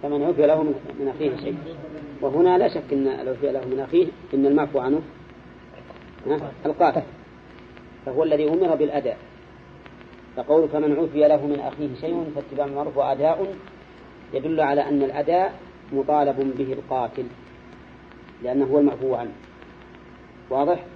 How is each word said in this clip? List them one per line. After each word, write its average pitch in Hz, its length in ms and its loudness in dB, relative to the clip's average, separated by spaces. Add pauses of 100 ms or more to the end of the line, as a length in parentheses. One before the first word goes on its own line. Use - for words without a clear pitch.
فمن 143 200 0
عفي 156 240 4
له 156 160 4
من، 147 100 0 (260)
من 139 80 -2
أخيه 143 300 -2
شيء. 143 200 -6 (640)
وهنا 165 360 4
لا 190 100 4
شك 151 260 -2
أن 135 320 0
لو 131 60 -4
عفي 131 200 -2
له 131 140 -4
من 131 140 -4
أخيه 160 280 2 (260)
إن 135 120 4
المعفو 143 340 4
عنه، 139 220 0 (1300)
ها، 139 240 -2 (140)
القاتل، 156 380 2 (1000)
فهو 135 180 0
الذي 151 260 2
أمر 170 260 2
بالأداء. 143 420 -2 (1160)
فقول 151 340 4
فمن 147 300 2
عفي 147 280 2
له 147 200 2
من 143 120 0
أخيه 135 420 -6
شيء 165 340 -4
فاتباع 139 300 -4
بالمعروف 143 320 -4
وأداء 156 580 0 (760)
يدل 156 280 -2
على 143 280 2
أن 143 140 2
الأداء 156 560 0 (320)
مطالب 135 680 0
به 131 160 -4
القاتل 127 520 -6 (1160)
لأنه 131 220 0
هو 139 140 4
المعفو 131 360 2
عنه. 120 160 -6 (1160)
واضح؟ 147 360 0 (100)